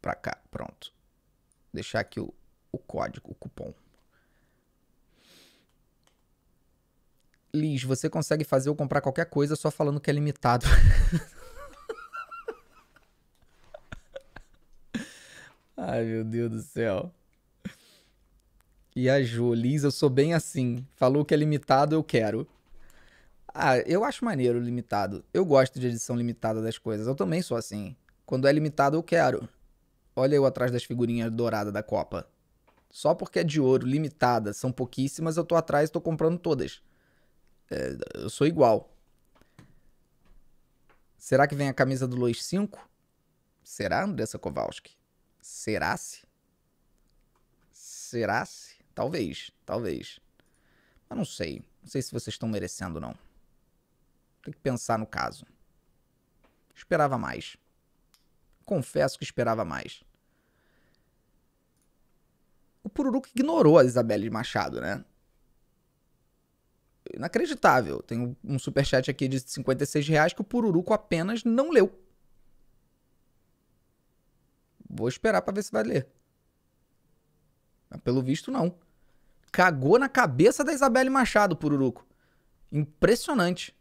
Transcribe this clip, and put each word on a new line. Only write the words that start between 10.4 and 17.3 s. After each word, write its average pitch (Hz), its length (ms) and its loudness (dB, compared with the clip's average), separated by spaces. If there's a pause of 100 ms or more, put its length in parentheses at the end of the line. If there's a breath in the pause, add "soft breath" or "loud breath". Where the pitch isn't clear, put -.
<laughs> - 80 8 (4000 loud breath)
Ai, 120 280 -4
meu 113 200 -4
Deus 117 260 -4
do 110 100 -8
céu. 113 540 -4 (1800 loud breath)